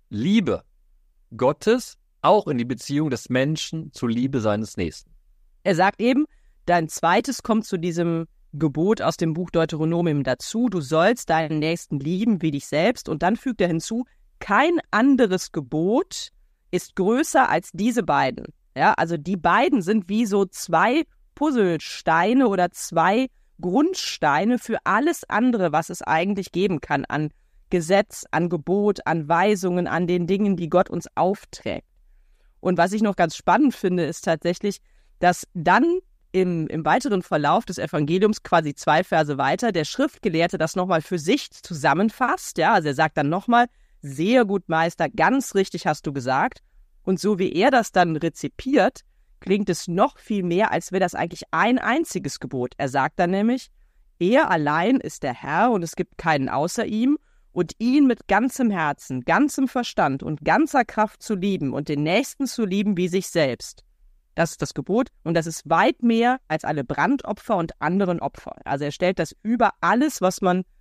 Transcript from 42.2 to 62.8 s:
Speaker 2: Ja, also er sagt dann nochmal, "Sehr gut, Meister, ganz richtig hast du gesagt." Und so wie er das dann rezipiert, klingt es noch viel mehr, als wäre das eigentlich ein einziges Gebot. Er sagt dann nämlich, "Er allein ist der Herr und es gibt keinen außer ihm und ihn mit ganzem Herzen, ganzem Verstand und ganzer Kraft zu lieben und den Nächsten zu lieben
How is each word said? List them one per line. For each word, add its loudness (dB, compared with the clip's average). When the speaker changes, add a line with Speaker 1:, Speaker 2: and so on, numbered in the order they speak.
Speaker 2:
Ja, 4
also 2
er -2
sagt 0
dann 0
nochmal, 2
"Sehr 2
gut, -4
Meister, 0
ganz 0
richtig -2
hast -2
du -2
gesagt." -2
Und -2
so 0
wie 0
er 2
das 2
dann 2
rezipiert, -2
klingt -2
es -4
noch 0
viel -4
mehr, 0
als -4
wäre -2
das -2
eigentlich -8
ein 2
einziges -4
Gebot. -6
Er -4
sagt -2
dann 2
nämlich, 0
"Er 4
allein 2
ist -6
der -4
Herr 0
und 0
es -10
gibt -8
keinen 0
außer -2
ihm 0
und -4
ihn 4
mit -2
ganzem 2
Herzen, -4
ganzem 2
Verstand -2
und -6
ganzer 2
Kraft -4
zu -4
lieben -2
und -6
den -2
Nächsten -2
zu -4
lieben -2